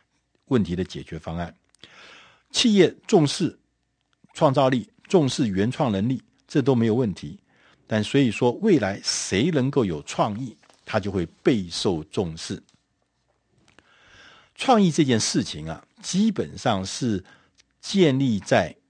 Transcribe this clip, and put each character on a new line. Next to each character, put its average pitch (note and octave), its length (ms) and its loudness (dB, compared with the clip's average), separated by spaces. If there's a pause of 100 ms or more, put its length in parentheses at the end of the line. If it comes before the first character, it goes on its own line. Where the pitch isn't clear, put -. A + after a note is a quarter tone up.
(480)
问 B2 140 2
题 F2 140 -4
的 F#2 80 -4
解 D2 180 -10
决 E2 160 -14
方 E2 200 -10
案。 E2+ 180 -10 (960)
企 A3+ 220 0
业 F#3 200 4 (140)
重 D#3+ 180 6
视 C#3 320 -4 (760)
创 C#3+ 200 2
造 C3+ 140 4
力， C3 220 -2 (180)
重 D3+ 220 2
视 B2+ 180 -2
原 G2+ 240 0
创 C3 200 -2
能 G2+ 180 -2
力， B2+ 120 -4 (260)
这 D3 140 0
都 C3 140 2
没 A2+ 120 2
有 G#2+ 80 2
问 A#2+ 180 0
题。 - 260 -14 (480)
但 G#2+ 160 -2
所 C3+ 160 0
以 C3 100 4
说， B2 240 0
未 F#3+ 260 2
来 G2+ 240 -4
谁 - 480 -2
能 C3+ 200 0
够 C3 140 0
有 D#2 180 -4
创 A2+ 360 -4
意， C#3 180 -12 (260)
他 - 160 -4
就 F#2+ 120 -4
会 F#2 140 -2 (160)
备 G#2 280 0
受 E2+ 360 -4
重 E2+ 300 -6
视。 - 260 -12 (1900)
创 A3+ 260 4
意 F3 100 6
这 D3+ 140 2
件 A#2+ 140 4
事 - 240 0
情 D#2 260 -10
啊， - 160 -14 (160)
基 G#3 300 0
本 F2 260 -8
上 F#2+ 280 -2
是 G#2 380 -4 (580)
建 D#3+ 360 2
立 B2 220 0
在 F#2 360 0 (140)